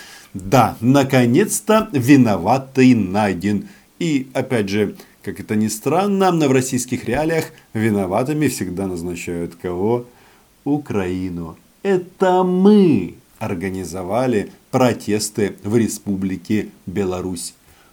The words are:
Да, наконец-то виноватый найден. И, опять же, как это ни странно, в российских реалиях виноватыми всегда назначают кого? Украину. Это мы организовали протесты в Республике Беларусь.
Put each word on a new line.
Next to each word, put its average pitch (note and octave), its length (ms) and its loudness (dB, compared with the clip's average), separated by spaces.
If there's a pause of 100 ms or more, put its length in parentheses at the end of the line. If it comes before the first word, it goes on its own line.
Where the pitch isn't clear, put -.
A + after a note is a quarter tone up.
(340)
Да, G2 460 2
наконец-то C#3 1120 2
виноватый B2+ 1000 4
найден. G2 760 -2 (320)
И, D3 320 -2
опять A#2 360 -2
же, G2 280 -2 (260)
как F#2 160 -10
это G2+ 160 -6
ни G#2+ 140 0
странно, F#3+ 640 0 (160)
в - 20 2
российских B2+ 540 -2
реалиях D#3 480 -2 (200)
виноватыми A2 760 0
всегда F2+ 400 -6
назначают E2+ 640 -8
кого? G#2 540 -4 (560)
Украину. F#2 920 -4 (280)
Это F#3 580 0
мы F#3 720 4 (240)
организовали F#2+ 1120 -4 (220)
протесты A2 880 0
в G#2 140 -2
Республике G2 960 -2 (140)
Беларусь. F#2 720 -6 (380)